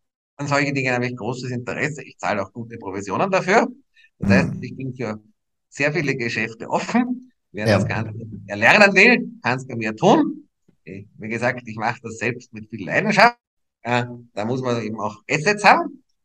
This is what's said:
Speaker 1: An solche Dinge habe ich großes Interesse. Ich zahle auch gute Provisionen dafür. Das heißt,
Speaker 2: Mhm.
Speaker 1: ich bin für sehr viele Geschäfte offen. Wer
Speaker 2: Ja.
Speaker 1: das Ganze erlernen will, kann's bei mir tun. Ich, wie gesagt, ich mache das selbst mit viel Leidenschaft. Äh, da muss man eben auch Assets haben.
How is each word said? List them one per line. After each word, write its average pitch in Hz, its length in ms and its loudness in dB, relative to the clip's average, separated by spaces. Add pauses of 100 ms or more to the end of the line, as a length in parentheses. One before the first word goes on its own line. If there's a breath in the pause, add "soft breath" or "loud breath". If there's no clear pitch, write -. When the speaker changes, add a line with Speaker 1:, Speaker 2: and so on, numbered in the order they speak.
(360)
Speaker 1:
An 143 120 -8
solche 143 240 0
Dinge 131 200 -2
habe 123 140 0
ich 123 100 -6
großes 123 340 -6
Interesse. 120 520 -6
Ich - 160 -20
zahle 98 240 -2
auch - 100 -10
gute 117 260 -14
Provisionen 98 520 -4
dafür. 190 380 2 (500 soft breath)
Das 98 120 0
heißt, - 240 4
Speaker 2:
Mhm. - 80 -10
Speaker 1:
ich 123 140 -10
bin 131 180 -8
für 107 280 -8 (460)
sehr 143 240 -2
viele 143 240 0
Geschäfte 113 520 -4
offen. 247 640 -2 (200)
Wer 104 140 -4
Speaker 2:
Ja. 104 100 6
Speaker 1:
das 98 100 2
Ganze 107 260 -4 (340)
erlernen 160 480 6
will, 220 360 4 (120)
kann's 131 240 -2
bei 120 100 -10
mir 110 200 -4
tun. - 520 2 (360)
Ich, 101 220 -14 (120)
wie 110 100 -12
gesagt, 120 380 -2
ich 110 100 -12
mache 113 260 -4
das 110 160 -12
selbst 117 340 -6
mit 107 160 -16
viel 104 160 -12
Leidenschaft. 202 540 4 (440)
Äh, 120 220 0 (300)
da 101 100 -4
muss 127 180 -4
man 120 200 -2
eben 107 180 -8
auch 104 160 -6 (140)
Assets 208 340 0
haben. 311 380 4 (220)